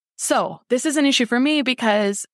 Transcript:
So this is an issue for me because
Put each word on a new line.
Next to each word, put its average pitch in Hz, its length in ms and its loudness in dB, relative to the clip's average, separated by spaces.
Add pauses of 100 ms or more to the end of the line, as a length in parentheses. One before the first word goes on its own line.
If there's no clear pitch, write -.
(180)
So - 520 -2
this 247 160 0
is 302 120 0
an 285 80 4
issue 254 200 2
for 240 140 0
me 294 220 2
because 214 720 0